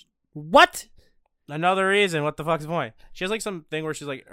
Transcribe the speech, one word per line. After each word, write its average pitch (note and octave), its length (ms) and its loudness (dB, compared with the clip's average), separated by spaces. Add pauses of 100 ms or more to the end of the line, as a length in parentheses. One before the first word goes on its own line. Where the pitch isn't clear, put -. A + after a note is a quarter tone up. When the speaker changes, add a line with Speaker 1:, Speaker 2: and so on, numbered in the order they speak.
(340)
Speaker 1:
What? F3 540 4 (600)
Speaker 2:
Another F#3 400 0
reason. F#3+ 360 2
What D3+ 120 -2
the D#3 80 -10
fuck's D#3+ 200 -2
the D3+ 60 -12
point? D#3 240 -4 (200)
She - 100 -10
has, F#3 80 -4
like, A3 100 -4
some F#3+ 200 -8 (100)
thing D#3 140 -6
where D#3 80 -4
she's C#3+ 160 -10
like, C3+ 240 -12